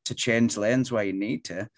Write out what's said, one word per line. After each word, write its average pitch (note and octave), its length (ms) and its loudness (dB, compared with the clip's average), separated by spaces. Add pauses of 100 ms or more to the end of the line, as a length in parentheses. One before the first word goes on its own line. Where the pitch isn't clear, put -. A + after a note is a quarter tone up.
to A#2+ 100 -6
change A#2 440 2
lanes B2 340 2
where G#2+ 120 2
you F#2+ 100 -2
need G2+ 300 -4
to, F#2 220 -8 (120)